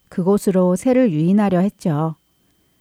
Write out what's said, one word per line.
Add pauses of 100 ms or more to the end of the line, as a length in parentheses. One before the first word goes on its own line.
그곳으로
새를
유인하려
했죠. (680)